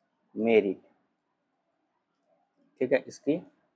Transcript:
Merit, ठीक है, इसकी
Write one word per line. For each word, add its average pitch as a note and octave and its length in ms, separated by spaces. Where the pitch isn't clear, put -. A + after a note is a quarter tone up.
Merit, G#2+ 460
ठीक C3 100
है, C3+ 80
इसकी - 420